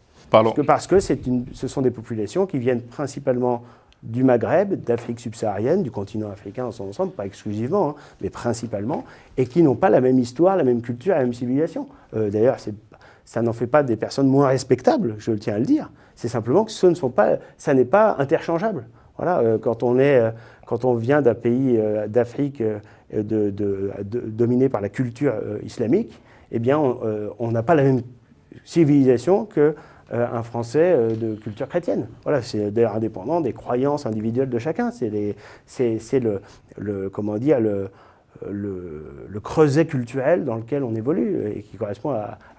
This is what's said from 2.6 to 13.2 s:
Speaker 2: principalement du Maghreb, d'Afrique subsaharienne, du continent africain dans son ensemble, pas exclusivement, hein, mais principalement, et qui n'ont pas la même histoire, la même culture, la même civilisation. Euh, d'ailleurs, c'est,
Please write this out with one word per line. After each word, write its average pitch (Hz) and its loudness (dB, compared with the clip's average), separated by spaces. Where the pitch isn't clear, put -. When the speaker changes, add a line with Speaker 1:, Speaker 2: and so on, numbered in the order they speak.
Speaker 2:
principalement 123 -2
du 117 -2
Maghreb, 131 4
d'Afrique 117 -4
subsaharienne, 117 -2
du 127 -4
continent 104 -8
africain 101 -10
dans 117 -6
son 98 -12
ensemble, 185 -4
pas - -8
exclusivement, 113 -4
hein, 147 -6
mais 95 -6
principalement, 117 -6
et 127 0
qui 170 2
n'ont 139 6
pas 185 2
la 175 6
même 131 4
histoire, 143 2
la 175 2
même 120 2
culture, 123 -4
la 143 2
même 123 0
civilisation. 139 -2
Euh, 107 0
d'ailleurs, 110 2
c'est, 107 -10